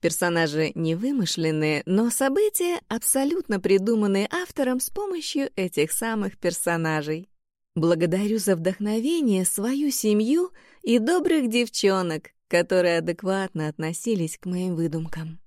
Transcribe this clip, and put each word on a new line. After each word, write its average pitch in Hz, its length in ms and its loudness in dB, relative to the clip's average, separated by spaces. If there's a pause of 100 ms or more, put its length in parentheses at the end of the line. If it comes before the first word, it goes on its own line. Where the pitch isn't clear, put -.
Персонажи 165 760 0
не 160 180 0
вымышленные, 160 880 0
но 214 260 2
события 349 760 0
абсолютно 269 720 -2
придуманные 196 720 2
автором 254 480 -2
с - 100 -4
помощью 359 680 -4
этих 165 340 0
самых 220 480 -4
персонажей. 165 920 -2 (460)
Благодарю 175 640 2
за 196 160 2
вдохновение 208 920 0
свою 269 460 0
семью 233 640 0 (320)
и 233 160 4
добрых 311 500 2
девчонок, 190 800 0 (160)
которые 175 520 2
адекватно 180 680 -4
относились 160 720 -4
к - 80 -12
моим 180 300 -4
выдумкам. 165 720 -4